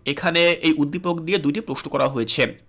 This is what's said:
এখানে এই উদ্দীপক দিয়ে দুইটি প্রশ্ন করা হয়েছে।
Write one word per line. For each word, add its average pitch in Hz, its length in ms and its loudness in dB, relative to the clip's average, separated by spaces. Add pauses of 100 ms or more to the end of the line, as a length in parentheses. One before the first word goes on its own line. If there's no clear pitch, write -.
এখানে 170 460 2
এই 165 260 2
উদ্দীপক 170 420 -2
দিয়ে 170 180 0
দুইটি 147 220 -2
প্রশ্ন 139 300 -8
করা 139 180 2
হয়েছে। 123 500 -2 (120)